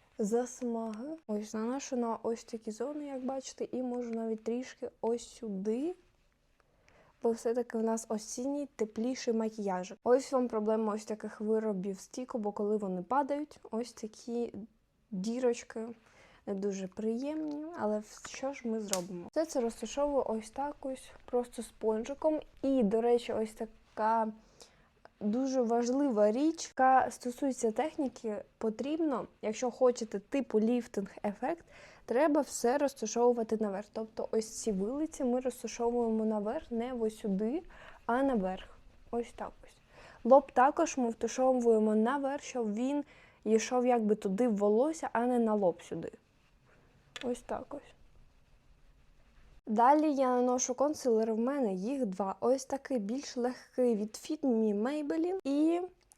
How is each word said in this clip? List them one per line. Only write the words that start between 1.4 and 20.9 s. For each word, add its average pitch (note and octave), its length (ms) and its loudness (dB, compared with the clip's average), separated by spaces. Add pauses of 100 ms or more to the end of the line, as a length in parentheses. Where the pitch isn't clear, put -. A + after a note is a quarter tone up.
наношу A#3+ 420 -4
на A#3 260 -2
ось A3+ 220 -4
такі A3 260 -10
зони, D4 360 -6
як C4 180 -8
бачите, C4 480 -6
і B3 100 -4
можу B3 280 -4
навіть A3+ 340 -4
трішки A#3+ 460 -6 (100)
ось A#3 280 -2
сюди, A3 640 -4 (1300)
бо A#3 80 2
все-таки A#3 480 -2
в A3 40 0
нас A3+ 260 0
осінній C4+ 680 -4
тепліший A3+ 580 -2
макіяжик. G3+ 680 -4
Ось C4 280 4
вам B3+ 160 2
проблема A3 460 0
ось G#3+ 100 -8
таких G#3+ 360 -10
виробів G#3 600 -2
стіку, - 380 -8
бо G#3 140 -4
коли G#3+ 240 0
вони F#3 260 -4
падають, C#4+ 580 -2 (100)
ось A#3 220 -6
такі A#3 600 -6 (560)
дірочки A#3 720 -2 (640)
не G3+ 80 -4
дуже F#3+ 320 -4
приємні, D4 800 -4 (140)
але G#3+ 240 -2 (260)
що C4+ 240 -6
ж B3 160 -8
ми A3 120 -2
зробимо? F#3 500 0
Все D#4+ 140 0
це D4+ 160 -4
розташовую C4+ 640 -2
ось A3 240 -6
так D4 300 -6
ось, C4 300 -10 (140)